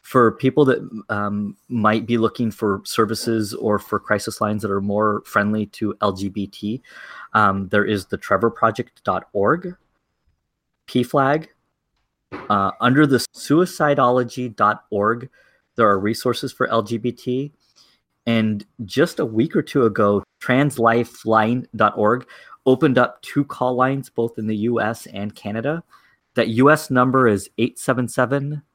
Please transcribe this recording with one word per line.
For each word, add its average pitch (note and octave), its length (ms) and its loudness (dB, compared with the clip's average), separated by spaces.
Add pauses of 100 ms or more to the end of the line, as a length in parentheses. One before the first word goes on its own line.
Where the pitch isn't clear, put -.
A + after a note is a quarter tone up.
For A2+ 320 4
people C3 320 2
that, C3 160 2 (260)
um, G#2 480 -4 (140)
might A2 360 0
be A#2 120 0
looking A2+ 340 0
for G#2 320 -2
services A2 720 -2
or G#2 260 -2
for - 220 -6
crisis - 400 -4
lines G#2+ 200 -2
that G#2+ 80 -6
are G2 120 -2
more G#2 440 -2
friendly G#2 420 -2
to - 340 -6
L G2+ 100 0
G F#2+ 160 -8
B G2 180 -6
T, G#2+ 360 -8 (500)
um, G2 380 2
there G#2 160 2
is G2 220 -2
the F#2+ 100 -6
trevor G#2 320 0
project - 560 -4
dot F#2 260 -4
org, E3 460 -2 (1080)
P B2 160 0
flag. C#3+ 460 0 (1000)
Uh, G2 220 0 (100)
under C3+ 260 4
the C3 260 2
suicidology C3 1200 0
dot G#2+ 360 0
org, A2 400 -2 (460)
there A2+ 120 2
are G2 120 4
resources A2+ 520 -4
for - 160 -4
L A2+ 160 0
G A2+ 140 -6
B A#2+ 160 -6
T. C3 400 -6 (720)
And A2 400 0 (180)
just C#3 360 -2
a - 60 -2
week A2+ 300 -2
or D#3 60 2
two C#3 240 0
ago, G#2 360 2 (200)
translifeline A#2+ 1200 2 (120)
dot G#2 200 2
org A2+ 300 2 (380)
opened C3 320 4
up - 240 2
two C#3 240 -4
call B2+ 300 -2
lines, C3+ 340 -2
both A#2 280 -4
in G#2+ 100 -4
the A2 100 -2
U A2+ 240 0
S A2 320 -4
and G#2 200 -8
Canada. A#2+ 480 -6 (520)
That A#2 160 0
U B2+ 200 6
S D3+ 220 2
number B2+ 340 4
is G2+ 320 2
eight - 220 -2
seven B2 300 -2
seven C#3 540 -2 (120)